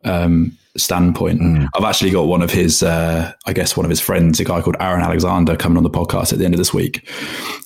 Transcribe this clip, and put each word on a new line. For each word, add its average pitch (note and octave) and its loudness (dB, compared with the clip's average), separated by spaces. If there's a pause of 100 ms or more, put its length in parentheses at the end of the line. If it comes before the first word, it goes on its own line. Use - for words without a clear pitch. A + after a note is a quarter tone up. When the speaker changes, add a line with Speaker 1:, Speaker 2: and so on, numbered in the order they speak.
Speaker 1:
um, E2+ 0 (180)
standpoint. F2 0
Speaker 2:
Hmm. D#2+ 2 (100)
Speaker 1:
I've G2 0
actually G2 0
got F2 2
one F2 2
of E2+ 0
his, F2+ 2
uh, E2 -2 (140)
I F#2+ -4
guess - -2
one F2 -2
of E2 -2
his E2+ 0
friends, E2+ 2
a - 0
guy F2 -2
called E2+ 0
Aaron F2+ 0
Alexander, E2+ 2
coming E2+ 2
on - 4
the E2 2
podcast F2+ -2
at - -2
the F2+ 0
end F2 2
of E2+ 0
this F#2+ 0
week, - -4 (580)